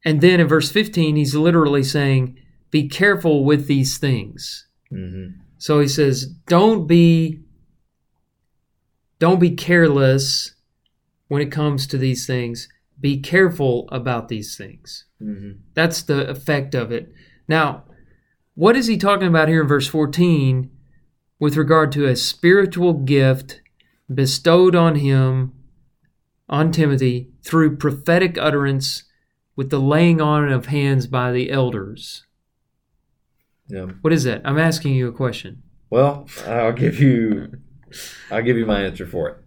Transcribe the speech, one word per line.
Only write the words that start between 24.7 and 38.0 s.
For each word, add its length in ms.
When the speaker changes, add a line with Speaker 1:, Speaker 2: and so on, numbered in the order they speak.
Speaker 1:
on 220
him, 560
on 240
Timothy, 580
through 340
prophetic 640
utterance 640
with 160
the 100
laying 400
on 300
of 160
hands 400
by 260
the 180
elders? 720
Speaker 2:
Yeah. 180
Speaker 1:
What 120
is 120
that? 200
I'm 140
asking 360
you 140
a 40
question. 500
Speaker 2:
Well, 360
I'll 260
give 280
you, 520